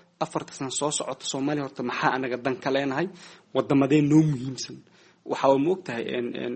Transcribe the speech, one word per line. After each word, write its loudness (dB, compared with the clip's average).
afarta -6
sano -6
soo -2
socota -6
Soomaaliya -2
horta -10
maxaa 0
anaga -4
dan -4
ka -2
leenahay, 0
waddamadee 4
noo 6
muhiimsan. -2
Waxa 2
uu 6
ma 2
ogtahay, -4
een, -4
een, -6